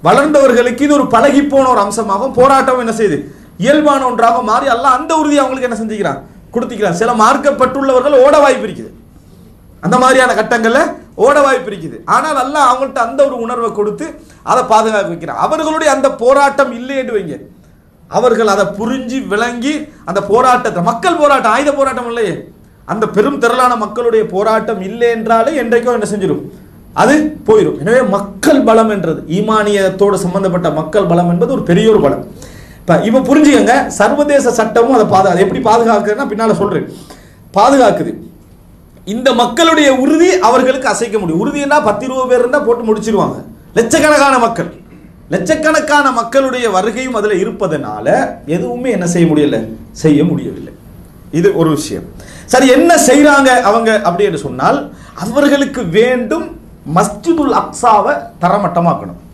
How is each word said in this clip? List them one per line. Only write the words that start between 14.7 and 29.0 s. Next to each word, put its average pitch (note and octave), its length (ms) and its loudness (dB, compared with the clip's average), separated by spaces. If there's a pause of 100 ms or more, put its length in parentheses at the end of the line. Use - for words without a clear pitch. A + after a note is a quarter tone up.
வைக்கிறான். D3+ 340 -8
அவர்களுடைய D#4 460 -2
அந்த C4+ 160 0 (160)
போராட்டம் C#4 500 2
இல்லைன்னு B3 420 -6
வைங்க, E3+ 200 -6 (760)
அவர்கள் A3 420 2
அதை G3 120 0 (120)
புரிஞ்சு A#3+ 400 -6 (100)
விளங்கி A#3+ 460 -4 (320)
அந்த F3 160 -4
போராட்டத்தை, B3 600 0
மக்கள் C4+ 380 -2
போராட்டம், C4 340 2
ஆயுத C#4+ 160 0
போராட்டம் B3+ 400 -2
இல்லையே, A3 220 -4 (520)
அந்த - 220 -4
பெரும் G#3+ 360 -2
திரளான B3 320 2
மக்களுடைய A3+ 500 -2
போராட்டம் A3 560 -2
இல்லை A#3 280 -2
என்றாலே A3+ 460 0
என்றைக்கோ A#3+ 420 0
என்ன G#3 140 -4
செஞ்சிடும்? F#3 320 -4 (500)
அது A3+ 200 2 (340)
போயிடும். G#3 340 2
எனவே A3+ 200 2 (140)
மக்கள் C4 540 0
பலம் A3 200 4
என்றது, E3+ 320 -4 (140)